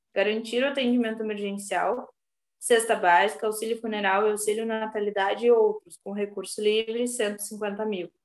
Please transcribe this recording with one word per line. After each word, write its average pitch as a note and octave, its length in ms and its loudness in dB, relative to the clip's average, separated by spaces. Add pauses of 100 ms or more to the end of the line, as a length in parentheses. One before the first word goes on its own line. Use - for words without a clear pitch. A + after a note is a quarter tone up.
(140)
garantir A3 480 0
o C#4 60 2
atendimento A#3+ 540 0
emergencial, G3+ 920 -4 (480)
cesta A3+ 340 4
básica, F#3+ 520 4
auxílio A3 340 -2
funeral, G#3 480 0
auxílio G#3+ 380 -2
natalidade G#3+ 800 -2
e A#3+ 40 8
outros, G#3+ 540 4
com G3 80 -10
recurso G3+ 480 -6
livre, A3 480 0
cento G#3 320 -4
e - 40 -8
cinquenta G#3 420 -6
mil. F#3+ 260 -6 (120)